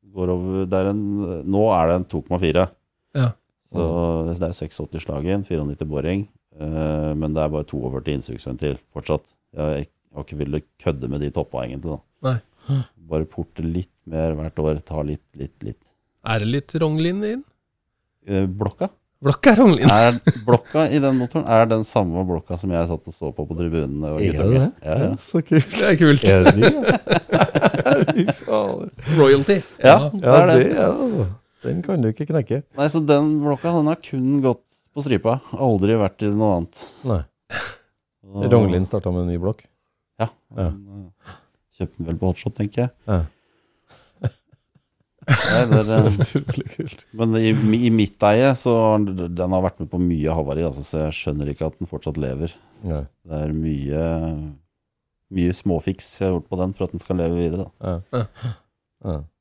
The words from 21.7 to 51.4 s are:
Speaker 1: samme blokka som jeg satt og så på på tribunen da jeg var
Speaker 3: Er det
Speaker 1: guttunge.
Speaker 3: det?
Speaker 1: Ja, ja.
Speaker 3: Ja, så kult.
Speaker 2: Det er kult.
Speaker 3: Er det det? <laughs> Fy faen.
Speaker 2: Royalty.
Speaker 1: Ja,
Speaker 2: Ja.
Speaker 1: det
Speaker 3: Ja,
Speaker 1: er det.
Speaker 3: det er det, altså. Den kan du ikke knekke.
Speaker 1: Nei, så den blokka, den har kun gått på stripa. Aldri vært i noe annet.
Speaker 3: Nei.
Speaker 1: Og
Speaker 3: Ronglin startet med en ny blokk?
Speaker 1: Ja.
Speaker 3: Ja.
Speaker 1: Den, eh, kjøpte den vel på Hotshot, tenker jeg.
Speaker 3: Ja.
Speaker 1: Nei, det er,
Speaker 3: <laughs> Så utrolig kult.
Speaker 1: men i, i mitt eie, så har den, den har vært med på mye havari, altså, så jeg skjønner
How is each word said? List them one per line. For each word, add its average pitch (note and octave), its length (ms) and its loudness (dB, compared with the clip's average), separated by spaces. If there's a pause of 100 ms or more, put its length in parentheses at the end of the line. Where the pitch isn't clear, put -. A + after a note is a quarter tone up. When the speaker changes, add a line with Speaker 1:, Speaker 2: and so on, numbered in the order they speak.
Speaker 1:
samme F#2 400 0
blokka F2+ 320 -4
som F#2 160 -4
jeg E2+ 160 0
satt D#2+ 160 -6
og D#2+ 80 -16
så D2+ 180 -8
på D2+ 140 -8
på - 120 -10
tribunen D#2 440 -4
da D2+ 80 -6
jeg - 0 -
var D2+ 60 -4
Speaker 3:
Er D#2+ 80 -2
det E2 80 2
Speaker 1:
guttunge. E2+ 240 2
Speaker 3:
det? C#3+ 240 2
Speaker 1:
Ja, - 100 -10
ja. D#2 80 0
Speaker 3:
Ja, G#2 180 0
så - 260 -6
kult. D#3+ 280 4
Speaker 2:
Det G#3 160 0
er G3 100 4
kult. D3+ 300 6
Speaker 3:
Er F#2+ 140 8
det - 140 8
det? G#2 200 6 (720)
<laughs> - 600 2
Fy E3 180 0 (100)
faen. - 540 -4 (200)
Speaker 2:
Royalty. D3 500 6 (160)
Speaker 1:
Ja, - 100 -2
Speaker 2:
Ja. C#3+ 100 12 (120)
Speaker 1:
det F3+ 140 -6
Speaker 3:
Ja, B2+ 120 6
Speaker 1:
er E3+ 140 8
det. E3 100 6
Speaker 3:
det B2 80 8
er - 0 -
det, F#2 160 0
altså. D3+ 440 0 (340)
Den C3+ 220 -4
kan F3+ 200 -2
du A2 80 2
ikke D3 200 -6
knekke. C#3 340 -2 (100)
Speaker 1:
Nei, D3 160 0
så D#3+ 120 0
den D3+ 380 2
blokka, D3 340 -2
den D3+ 140 2
har D#3+ 100 0
kun C3+ 440 -2
gått B2+ 220 0 (320)
på C#3+ 60 -6
stripa. A#2+ 360 0 (140)
Aldri A2 460 2
vært G#2 280 -2
i G#2 40 0
noe G#2 260 2
annet. E2+ 200 -6 (280)
Speaker 3:
Nei. G#2 180 -2 (1040)
Speaker 1:
Og G2+ 240 -6
Speaker 3:
Ronglin F#2+ 360 4
startet F#2 280 -4
med F2+ 120 -2
en F2 60 -2
ny F2 60 -2
blokk? F#2+ 260 -4 (560)
Speaker 1:
Ja. A2 80 -4 (220)
Speaker 3:
Ja. F2+ 200 -4
Speaker 1:
Den, G2 360 -12
eh, - 280 -20 (460)
kjøpte - 180 -8
den E2 100 -8
vel E2 100 -6
på F#2 120 0
Hotshot, - 260 -6
tenker G#2+ 300 -2
jeg. A#2+ 80 -8 (100)
Speaker 3:
Ja. F#2 180 0 (2000)
Speaker 1:
Nei, A#2 380 2
det G#2+ 160 4
er, G#2 60 -2 (280)
Speaker 3:
<laughs> - 140 0
Så - 120 -2
utrolig - 340 -8
kult. - 380 -12
Speaker 1:
men A2+ 220 0
i, A2 140 2 (380)
i - 20 4
mitt A2 340 2
eie, A#2+ 320 4
så B2 220 0
har A2 220 4
den, F#2 340 -4
den F2+ 180 -2
har F#2 120 2
vært F2 160 -4
med D#2 100 -8
på F2+ 100 -6
mye E2 340 0
havari, D#2 300 -2
altså, C#2+ 220 -6
så - 200 -8
jeg D2+ 120 -4
skjønner D2 320 -6